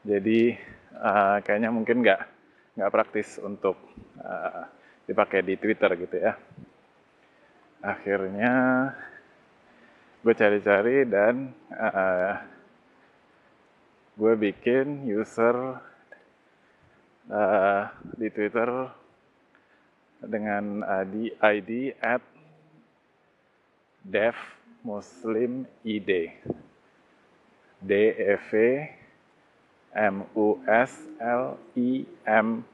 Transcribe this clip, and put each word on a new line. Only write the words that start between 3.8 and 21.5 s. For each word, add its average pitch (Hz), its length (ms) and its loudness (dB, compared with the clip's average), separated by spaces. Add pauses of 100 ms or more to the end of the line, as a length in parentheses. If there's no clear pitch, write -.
eh, 87 440 -8 (440)
dipakai 101 360 0
di 95 120 -2
Twitter 104 400 0
gitu 87 240 -8
ya. 107 160 0 (1400)
Akhirnya 101 720 -2 (1700)
gue 113 160 4
cari-cari 104 720 4
dan, 113 400 2 (240)
eh, 95 600 0 (1900)
gue 110 160 4
bikin 131 720 -2
user, 120 720 0 (1500)
eh, 101 520 2 (360)
di 110 100 -4
Twitter 107 400 -2 (1500)
dengan, 104 640 -6
eh, 95 260 -4
di 107 220 -6
I 107 320 2